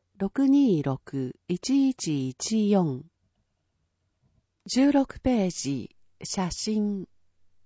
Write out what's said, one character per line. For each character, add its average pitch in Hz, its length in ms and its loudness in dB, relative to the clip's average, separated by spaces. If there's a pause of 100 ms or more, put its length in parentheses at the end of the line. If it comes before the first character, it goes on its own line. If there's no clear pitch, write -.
(160)
六 262 320 0
二 262 340 4
六 135 540 -6 (120)
一 269 420 0
一 143 380 -2
一 208 420 0
四。 156 340 2 (1600)
十 277 280 2
六 277 280 0
ペ 226 280 0
ー - 20 -4
ジ、 135 440 -6 (280)
写 175 280 -4
真。 208 560 -4 (600)